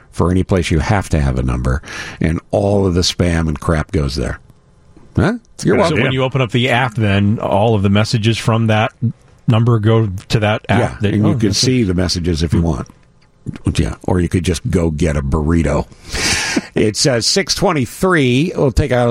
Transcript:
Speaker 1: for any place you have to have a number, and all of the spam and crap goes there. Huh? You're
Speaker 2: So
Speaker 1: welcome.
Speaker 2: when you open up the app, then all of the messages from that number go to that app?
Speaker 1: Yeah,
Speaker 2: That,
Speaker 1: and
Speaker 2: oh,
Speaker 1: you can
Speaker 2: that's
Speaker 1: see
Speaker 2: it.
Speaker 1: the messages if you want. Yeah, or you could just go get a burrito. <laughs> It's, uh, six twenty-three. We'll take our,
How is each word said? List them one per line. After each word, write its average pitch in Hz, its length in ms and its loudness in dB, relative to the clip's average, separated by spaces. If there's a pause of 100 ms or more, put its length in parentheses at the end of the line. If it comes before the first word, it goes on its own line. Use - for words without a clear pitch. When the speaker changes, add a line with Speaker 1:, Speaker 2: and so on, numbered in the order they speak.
Speaker 1:
for 85 220 0
any 92 120 2
place 90 280 0
you 80 80 2
have 98 300 0
to 80 120 0
have 65 160 0
a 64 60 -2
number, 64 400 -2 (360)
and 82 200 -2 (100)
all 101 380 2
of 87 80 0
the 90 60 2
spam 85 460 0
and 73 120 -4
crap 80 320 -2
goes 71 240 -2
there. 73 240 -6 (760)
Huh? 170 180 2 (300)
You're - 120 2
Speaker 2:
So - 60 2
Speaker 1:
welcome. 160 200 2
Speaker 2:
when 135 120 0
you 131 100 0
open 131 180 0
up 117 80 0
the 127 200 0
app, 123 260 0
then 101 420 2
all 110 380 2
of 98 80 0
the 101 80 2
messages 107 480 2
from 113 280 0
that 107 240 2 (560)
number 117 300 4
go 110 300 2
to 98 320 -4
that 107 280 0
app? - 120 2
Speaker 1:
Yeah, 87 220 -2
Speaker 2:
That, 101 120 0
Speaker 1:
and 104 140 2
Speaker 2:
oh, - 20 4
Speaker 1:
you 123 80 0
can 110 120 2
Speaker 2:
that's 95 100 0
Speaker 1:
see 127 220 2
Speaker 2:
it. 107 40 2
Speaker 1:
the 92 80 0
messages 87 480 -2
if 82 120 0
you 85 100 2
want. 82 240 -2 (880)
Yeah, - 280 0
or 92 160 0
you 87 100 0
could 87 160 -2
just 92 240 -4
go 82 200 0
get 76 260 -2
a 73 60 0
burrito. 76 680 0 (240)
<laughs> - 160 -4 (480)
It's, 107 300 0
uh, 120 160 0
six - 340 -2
twenty-three. 156 1000 0
We'll 147 200 0
take 143 180 0
our, 123 200 2